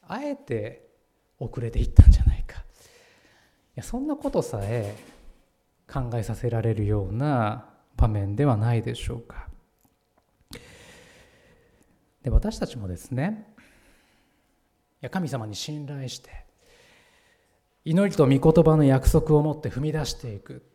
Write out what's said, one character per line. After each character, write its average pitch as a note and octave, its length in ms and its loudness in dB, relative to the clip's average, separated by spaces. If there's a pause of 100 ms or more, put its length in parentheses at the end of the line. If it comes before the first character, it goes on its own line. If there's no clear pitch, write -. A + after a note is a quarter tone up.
あ G#3+ 140 -10
え C#4+ 140 -6
て A#2 520 -10 (520)
遅 A#2+ 200 -8
れ A#2 120 -8
て A#2 80 -2
い A2 40 2
っ G2+ 60 -2
た - 180 12
ん - 40 12
じ - 80 8
ゃ - 40 2
な - 140 2
い - 60 -6
か。 - 160 -12
い - 20 -14 (1120)
や、 - 80 -12
そ - 160 -8
ん C#4 80 -6
な D4+ 80 -2
こ D4 140 -8
と F3+ 120 -2
さ - 220 -6
え G#2 320 -4 (960)
考 B2+ 240 -6
え A#2 80 -4
さ A2 120 -6
せ A#2+ 140 -4
ら A2+ 120 -2
れ A2+ 120 0
る G#2 120 -2
よ G2+ 240 -2
う G2+ 40 -8
な A#2+ 560 -2 (260)
場 A#2+ 120 2
面 G#2 280 -4
で C3 100 0
は B2 120 2
な A#2 180 0
い A2 60 0
で A#2+ 140 -8
し - 140 -10
ょ B2 60 -8
う A#2 60 -12
か。 - 260 -18 (2750)
で、 B2+ 60 -6
私 G#3 300 0
た G3+ 80 -4
ち - 100 -14
も G2+ 100 -12
で F2 100 -10
す - 140 -16
ね、 F#3+ 420 -8 (1500)
い C#3+ 40 -14
や、 B2 40 -10
神 F3+ 200 -6
様 A#2 180 -8
に G#2 80 -12
信 D3+ 300 -10
頼 C3+ 240 -10
し - 100 -14
て、 - 120 -20 (1500)
祈 F#3+ 240 0
り - 60 -8
と D3 120 4
御 C#3 240 4
言 E3 120 6
葉 D#3 120 6
の D#3 80 4
約 C3+ 260 4
束 D#3 260 2
を D3 60 4
持 D3+ 120 -2
っ - 60 -10
て - 100 -8
踏 B2+ 120 -8
み D3+ 100 -4
出 D3+ 140 -6
し - 100 -8
て A#2 180 -14
い G2 60 -14
く。 B2+ 240 -20 (120)